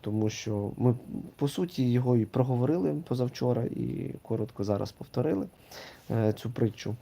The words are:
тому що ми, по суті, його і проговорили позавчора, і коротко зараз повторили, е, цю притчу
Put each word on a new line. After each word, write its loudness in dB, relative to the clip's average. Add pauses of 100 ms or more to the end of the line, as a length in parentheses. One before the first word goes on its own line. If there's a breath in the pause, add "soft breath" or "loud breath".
тому 2
що -4
ми, 4 (420)
по 0
суті, 0
його 4
і 4
проговорили 2 (140)
позавчора, 0
і -4
коротко -4
зараз 0
повторили, -2 (640 loud breath)
е, 4
цю -6
притчу -2